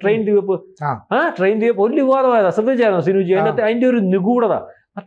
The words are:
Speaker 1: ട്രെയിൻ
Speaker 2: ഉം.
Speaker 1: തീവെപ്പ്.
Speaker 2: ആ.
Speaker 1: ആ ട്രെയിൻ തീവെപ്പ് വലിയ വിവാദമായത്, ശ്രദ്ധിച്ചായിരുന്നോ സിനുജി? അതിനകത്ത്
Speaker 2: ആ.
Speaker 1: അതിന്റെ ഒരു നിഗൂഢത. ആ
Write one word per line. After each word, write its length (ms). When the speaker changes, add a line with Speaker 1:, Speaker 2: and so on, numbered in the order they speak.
Speaker 1:
ട്രെയിൻ 160
Speaker 2:
ഉം. 60
Speaker 1:
തീവെപ്പ്. 580
Speaker 2:
ആ. 280
Speaker 1:
ആ 280
ട്രെയിൻ 200
തീവെപ്പ് 220
വലിയ 200
വിവാദമായത്, 480
ശ്രദ്ധിച്ചായിരുന്നോ 520
സിനുജി? 320
അതിനകത്ത് 280
Speaker 2:
ആ. 40
Speaker 1:
അതിന്റെ 220
ഒരു 100
നിഗൂഢത. 560
ആ 100